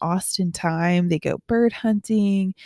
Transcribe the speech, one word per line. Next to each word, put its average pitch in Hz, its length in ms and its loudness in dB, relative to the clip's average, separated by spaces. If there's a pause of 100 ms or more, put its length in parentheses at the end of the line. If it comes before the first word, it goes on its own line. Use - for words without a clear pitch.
Austen 175 500 -2
time. 175 560 0
They 165 100 0
go - 280 -2
bird 233 260 2
hunting. 202 840 0 (120)